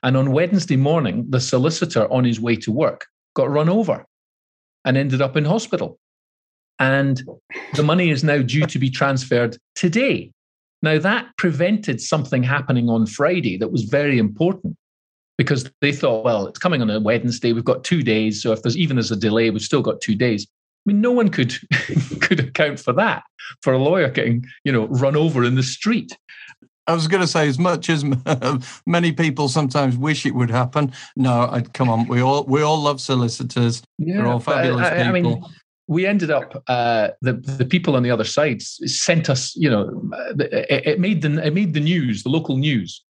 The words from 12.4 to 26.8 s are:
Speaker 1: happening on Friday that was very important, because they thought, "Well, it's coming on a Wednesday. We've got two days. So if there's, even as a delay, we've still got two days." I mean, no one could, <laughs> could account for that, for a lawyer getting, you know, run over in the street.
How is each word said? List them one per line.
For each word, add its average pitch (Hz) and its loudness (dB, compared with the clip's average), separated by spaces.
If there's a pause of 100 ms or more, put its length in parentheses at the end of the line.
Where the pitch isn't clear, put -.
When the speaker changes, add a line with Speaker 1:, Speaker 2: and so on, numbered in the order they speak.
Speaker 1:
happening 127 0
on 113 2
Friday 117 0
that 110 -4
was 117 0
very 139 0
important, 160 0 (600)
because 127 0 (100)
they 143 2
thought, 123 0
"Well, 107 2
it's - -12
coming 160 0
on 110 0
a 107 0
Wednesday. 117 0
We've 113 -2
got 127 0
two 170 0
days. 110 0
So - 0
if 110 -4
there's, 120 0
even 156 0
as 110 0
a 113 -2
delay, 113 2
we've 107 -2
still 135 0
got 107 -4
two 110 0
days." 104 0
I - -6
mean, 202 4
no 240 2
one 240 4
could, 131 0 (360)
<laughs> - -2
could - 2
account 139 -2
for - -2
that, 190 0 (380)
for 131 2
a 127 4
lawyer 151 2
getting, 123 0 (200)
you 143 0
know, 113 2
run 135 2
over 151 2
in 123 2
the 131 2
street. - -2 (720)